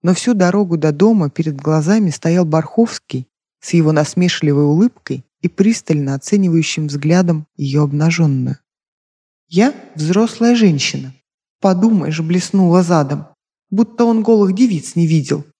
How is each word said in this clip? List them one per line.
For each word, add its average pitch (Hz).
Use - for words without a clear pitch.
Но 175
всю 240
дорогу 180
до 156
дома 175
перед 156
глазами 156
стоял 170
Барховский 156
с -
его 156
насмешливой 151
улыбкой 151
и 175
пристально 156
оценивающим 165
взглядом 156
её 143
обнажённую. 147
«Я 214
взрослая 220
женщина. 139
Подумаешь, 185
блеснула 180
задом. 147
Будто 226
он 226
голых 202
девиц 202
не 170
видел». 147